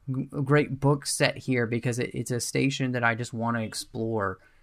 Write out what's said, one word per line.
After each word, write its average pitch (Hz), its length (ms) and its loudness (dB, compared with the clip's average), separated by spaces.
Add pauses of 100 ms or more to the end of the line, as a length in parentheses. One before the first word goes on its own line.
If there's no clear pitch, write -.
g-, 135 220 -2
a 147 100 -2
great 143 380 4
book 143 260 2
set - 320 0
here 123 300 0
because 120 320 0
it, - 140 -2
it's 127 180 -4
a 120 80 0
station 131 540 0
that 123 100 -2
I 117 120 4
just 117 180 -6
wanna 113 280 0
explore, 110 800 -2 (240)